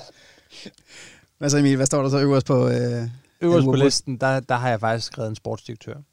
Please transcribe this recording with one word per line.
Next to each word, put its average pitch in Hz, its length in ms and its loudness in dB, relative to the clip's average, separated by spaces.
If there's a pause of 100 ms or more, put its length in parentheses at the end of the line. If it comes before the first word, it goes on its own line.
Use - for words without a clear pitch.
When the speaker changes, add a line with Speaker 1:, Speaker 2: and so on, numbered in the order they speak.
(1400)
Speaker 1:
Hvad 143 120 -4
så, 147 80 2
Emil? 139 180 4
Hvad 131 100 0
står 147 160 0
der 135 80 0
så 139 100 0
øverst 139 260 2
på, 127 220 2
øh, 123 60 0
Speaker 2:
Øverst 120 360 -4 (320)
på 170 80 2 (200)
Speaker 1:
Woodward? 127 80 2
Speaker 2:
listen, 135 400 0
der, 135 220 0
der 127 160 -2
har 123 140 -2
jeg 113 100 0
faktisk 113 280 -2
skrevet 113 220 -8
en 107 60 -8
sportsdirektør. - 600 -12 (180)